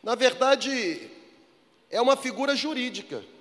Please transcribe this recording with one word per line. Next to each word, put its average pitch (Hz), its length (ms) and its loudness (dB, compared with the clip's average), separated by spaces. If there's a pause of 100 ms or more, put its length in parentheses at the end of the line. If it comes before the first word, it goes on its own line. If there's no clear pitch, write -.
Na 226 120 0
verdade, 247 960 2 (800)
é 214 100 -2
uma 262 160 4
figura 269 380 -2
jurídica. 254 720 -6 (160)